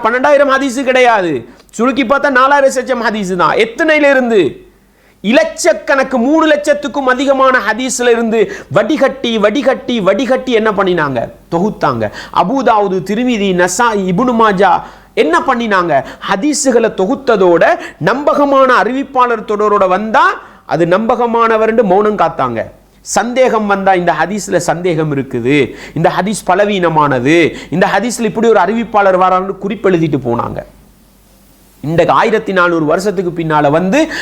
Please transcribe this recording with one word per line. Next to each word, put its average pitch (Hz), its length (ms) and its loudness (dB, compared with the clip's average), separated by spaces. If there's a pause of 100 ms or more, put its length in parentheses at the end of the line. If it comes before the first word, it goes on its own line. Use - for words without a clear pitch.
பன்னெண்டாயிரம் 269 500 2
ஹதீஸ் 269 300 -2
கிடையாது. 233 480 2 (400)
சுருக்கி 254 320 0
பார்த்தா 277 260 0
நாலாயிரம் 269 460 4
சச்சம் 240 320 -4
ஹதீஸ் 208 280 -4
தான். 156 200 2
எத்தனையில 294 540 2
இருந்து? 240 320 2 (840)
இலட்சக்கணக்கு, 277 920 0
மூணு 311 300 2
லட்சத்துக்கும் 294 560 -2
அதிகமான 262 560 2
ஹதீஸ்ல 233 500 -4
இருந்து 226 420 0 (220)
வடிகட்டி, 247 640 0
வடிகட்டி, 233 640 0
வடிகட்டி 247 500 0
என்ன 220 200 2
பண்ணினாங்க? 175 580 -2 (220)
தொகுத்தாங்க. 151 600 -2 (220)
அபூதாவுது, 208 680 0
திருமிதி, 214 500 -2
நசாஇ, 185 580 0
இப்னு 240 280 0
மாஜா 190 420 2 (320)
என்ன 320 260 2
பண்ணினாங்க? 202 640 0 (280)
ஹதீஸுகளை 233 640 0
தொகுத்ததோட, 190 720 2 (320)
நம்பகமான 269 840 2
அறிவிப்பாளர் 240 640 -2
தொடரோட 208 420 0
வந்தா, 220 440 2 (340)
அது 160 200 -2
நம்பகமானவர்னு 226 1000 0
மௌனம் 208 340 2
காத்தாங்க. 135 440 -2 (400)
சந்தேகம் 226 680 0
வந்தா, 190 260 0
இந்த 175 180 0
ஹதீஸ்ல 180 460 -2
சந்தேகம் 160 580 -2
இருக்குது, 127 600 -2 (180)
இந்த 170 180 0 (100)
ஹதீஸ் 196 260 -4
பலவீனமானது, 165 1080 2 (140)
இந்த 190 180 0 (100)
ஹதீஸ்ல 226 240 -4
இப்படி 220 260 0
ஒரு 214 120 4
அறிவிப்பாளர் 196 640 0
வரான்னு 185 340 0 (120)
குறிப்பெழுதிட்டு 175 580 0
போனாங்க. 117 380 -4 (1160)
இந்த 165 280 0
ஆயிரத்தி 196 460 0
நானூறு 175 320 2
வருஷத்துக்கு 175 580 -2
பின்னால 151 280 2
வந்து, 190 400 0 (100)